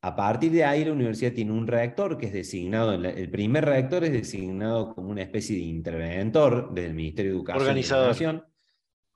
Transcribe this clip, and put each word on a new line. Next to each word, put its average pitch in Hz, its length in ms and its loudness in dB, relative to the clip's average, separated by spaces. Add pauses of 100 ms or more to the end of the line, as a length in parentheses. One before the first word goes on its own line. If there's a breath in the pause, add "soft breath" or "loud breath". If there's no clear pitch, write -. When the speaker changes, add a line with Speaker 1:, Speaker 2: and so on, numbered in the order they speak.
Speaker 1:
A 92 120 -4
partir 120 380 2
de 165 120 6
ahí, 147 200 4
la 156 80 0
universidad 120 400 0
tiene 110 200 -2
un 113 140 0
rector 127 520 0
que 120 80 -6
es 95 80 -6
designado, 101 580 0
en 90 120 -2
la, 90 60 -2
el 87 200 -8
primer 110 340 2
rector 143 400 2
es 156 80 2
designado 104 840 -4
como 92 140 -10
una 101 140 -6
especie 101 340 -4
de 90 60 -2
interventor 85 1120 0
del 87 180 -4
Ministerio 80 400 -2
de 92 60 -2
Educación 90 220 -4
de 135 40 2
la 139 60 2
Speaker 2:
Organizador. 131 380 2
Speaker 1:
Nación. 160 360 0 (720)